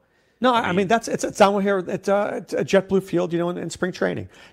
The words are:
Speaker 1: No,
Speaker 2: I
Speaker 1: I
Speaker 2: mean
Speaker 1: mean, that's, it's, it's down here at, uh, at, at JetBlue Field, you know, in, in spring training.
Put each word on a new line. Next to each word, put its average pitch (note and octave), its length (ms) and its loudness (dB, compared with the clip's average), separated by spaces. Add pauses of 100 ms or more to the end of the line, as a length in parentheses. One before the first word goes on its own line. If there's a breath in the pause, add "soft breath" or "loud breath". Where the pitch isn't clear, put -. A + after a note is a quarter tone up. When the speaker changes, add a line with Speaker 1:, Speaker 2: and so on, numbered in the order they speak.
(400)
Speaker 1:
No, B3 140 2
Speaker 2:
I A3+ 80 2
Speaker 1:
I - 60 -4
Speaker 2:
mean F3+ 100 -2
Speaker 1:
mean, G3+ 100 0
that's, A3+ 220 0
it's, - 160 -4
it's F3 120 -6
down G3+ 240 6
here G3 280 0
at, - 180 -6
uh, G3+ 280 2
at, - 180 -10
at - 140 -2
JetBlue F#3+ 360 2
Field, F3 300 -2
you E3 60 0
know, E3+ 100 0
in, F3 80 -6
in E3+ 120 -8
spring F3+ 220 -4
training. F#2 380 -4 (240 loud breath)